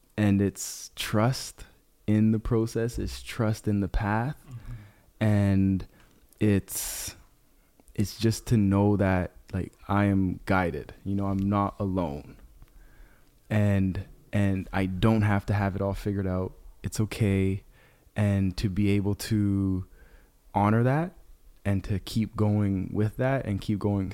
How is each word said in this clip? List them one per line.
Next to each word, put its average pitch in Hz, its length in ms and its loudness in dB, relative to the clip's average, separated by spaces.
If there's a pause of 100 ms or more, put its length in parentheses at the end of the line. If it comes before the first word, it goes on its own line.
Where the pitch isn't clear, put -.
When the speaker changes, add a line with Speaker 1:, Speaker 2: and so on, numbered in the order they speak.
(160)
Speaker 1:
and 101 240 4
it's - 560 -4
trust - 680 -2 (420)
in 107 260 4
the 110 60 2
process. 113 600 -2
It's 101 240 -8
trust - 460 -2
in 101 120 2
the 95 80 -2
path. 113 480 -2 (120)
Speaker 2:
Mm-hmm. 113 760 -12
Speaker 1:
And 98 640 2 (540)
it's, - 760 -2 (800)
it's - 240 -4
just 110 280 0
to 120 100 2
know 101 400 4
that, 95 360 2 (200)
like, 92 200 -4 (160)
I 101 180 2
am 95 400 0
guided, 85 480 -2 (100)
you 98 100 -4
know, 98 120 -2
I'm 98 120 -2 (100)
not 101 300 0
alone. 87 580 -4 (1120)
And, 98 540 2 (280)
and 98 400 0
I 95 140 0
don't 107 360 2
have 104 240 2
to 107 80 0
have 98 200 0
it 95 80 -4
all 98 120 0
figured 101 320 -2
out. 92 260 -2 (300)
It's - 180 -4
okay. 98 640 0 (520)
And 98 440 0
to 110 100 -2
be 101 220 0
able 101 240 0
to 98 720 0 (680)
honor 104 280 4
that 147 300 0 (520)
and 98 200 0
to 98 160 -4
keep - 360 -4
going 104 560 0
with 107 260 -2
that 131 280 -2
and 98 140 -2
keep 107 180 -2
going 98 340 0